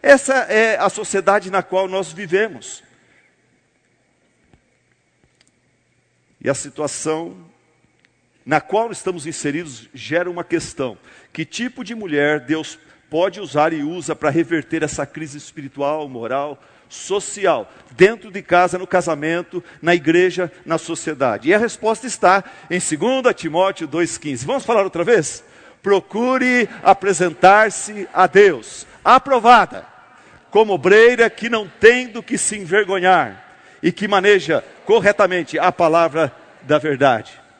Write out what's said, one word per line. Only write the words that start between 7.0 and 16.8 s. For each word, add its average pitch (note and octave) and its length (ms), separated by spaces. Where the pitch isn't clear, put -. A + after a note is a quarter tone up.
na D3 160
qual A3 320
estamos F3 340
inseridos D3 680
gera D3+ 360
uma F3 140
questão. C#3 540
Que D#3+ 140
tipo B3 360
de G#3+ 120
mulher D3+ 460
Deus D3+ 380
pode F3+ 320
usar D3+ 320
e D#3 100
usa D#3+ 320
para D3+ 140
reverter D#3+ 540
essa C#3+ 240
crise D3+ 320
espiritual, C#3+ 720
moral, C3 520